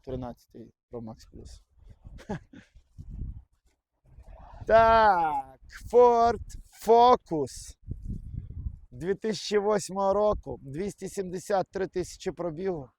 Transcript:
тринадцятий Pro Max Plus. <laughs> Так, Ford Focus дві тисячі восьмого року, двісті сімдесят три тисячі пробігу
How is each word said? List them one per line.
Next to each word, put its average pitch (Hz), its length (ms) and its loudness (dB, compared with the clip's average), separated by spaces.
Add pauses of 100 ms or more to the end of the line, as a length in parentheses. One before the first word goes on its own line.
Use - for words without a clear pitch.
тринадцятий 123 680 -12 (180)
Pro 117 140 -12
Max 113 120 -16 (160)
Plus. - 280 -20 (680)
<laughs> 196 120 -8 (2250)
Так, 185 920 4 (340)
Ford 233 640 4 (300)
Focus 226 880 4 (1120)
дві 151 240 -4
тисячі 208 440 -2
восьмого 196 560 0
року, 202 480 0
двісті 170 460 -8
сімдесят 185 640 -4
три 190 160 -4
тисячі - 440 -6
пробігу 165 680 -6